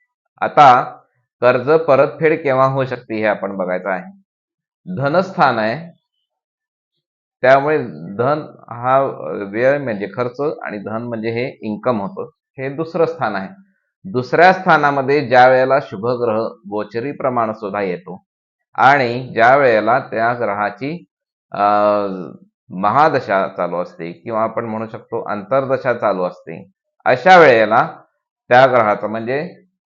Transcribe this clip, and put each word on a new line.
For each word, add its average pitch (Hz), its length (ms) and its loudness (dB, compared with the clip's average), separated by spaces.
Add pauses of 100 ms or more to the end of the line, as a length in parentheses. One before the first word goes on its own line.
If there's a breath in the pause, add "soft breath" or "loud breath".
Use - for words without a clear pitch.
(420)
आता 147 520 4 (480)
कर्ज 123 300 2
परतफेड 156 720 2
केव्हा 131 220 2
होऊ 135 200 -2
शकते, 120 300 -10
हे 107 100 -2
आपण 98 320 -4
बघायचं 90 320 -4
आहे. 92 140 -6 (920)
धनस्थान 147 600 0
आहे, 143 320 -4 (1500)
त्यामुळे 139 360 4 (400)
धन 139 240 -2 (180)
हा 127 420 -2 (500)
व्यय 131 260 0
म्हणजे 107 380 -6
खर्च 123 260 -6 (220)
आणि 92 140 -10
धन 104 240 -8
म्हणजे 113 280 -8
हे 120 320 -6
इन्कम 107 400 -4
होतं, 98 280 -10 (280)
हे 135 120 -8
दुसरं 160 360 -4
स्थान 120 300 -4
आहे. 95 140 -8 (600)
दुसऱ्या 156 420 6
स्थानामध्ये 143 720 0
ज्या 123 200 6
वेळेला 131 320 4
शुभग्रह 113 680 -4 (220)
गोचरी 110 420 -6
प्रमाण 123 420 -4
सुद्धा 104 280 -8
येतो 87 420 -8 (500)
आणि 127 600 2
ज्या 117 220 4
वेळेला 120 440 2
त्या 113 340 -4
ग्रहाची, 117 720 -6 (460)
अ, 98 100 -6 (1080)
महादशा 107 800 0
चालू 87 280 -6
असते 87 360 -8
किंवा 110 300 -8
आपण 113 240 -4
म्हणू 110 220 -8
शकतो 113 420 -10
अंतर्दशा 123 640 -2
चालू 104 300 -2
असते, 82 480 -10 (340)
अशा 175 340 6
वेळेला 123 580 4 (520)
त्या 127 160 6
ग्रहाचा 107 420 2
म्हणजे 123 560 -8 (240)